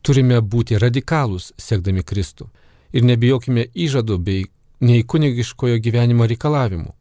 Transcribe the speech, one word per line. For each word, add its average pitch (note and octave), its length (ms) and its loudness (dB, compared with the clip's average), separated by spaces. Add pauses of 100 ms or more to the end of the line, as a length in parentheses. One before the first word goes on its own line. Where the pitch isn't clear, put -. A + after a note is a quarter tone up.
Turime B2+ 400 4
būti A2+ 400 0
radikalūs, B2 800 -2
sekdami F#2 400 -2
Kristų, - 480 -8 (480)
ir A#2+ 80 4
nebijokime A#2+ 720 2
įžadų B2+ 420 -2
bei F#2+ 300 -4 (320)
nei A#2+ 240 4
kunigiškojo B2+ 720 -2
gyvenimo A#2 480 2
reikalavimų. A#2 760 -2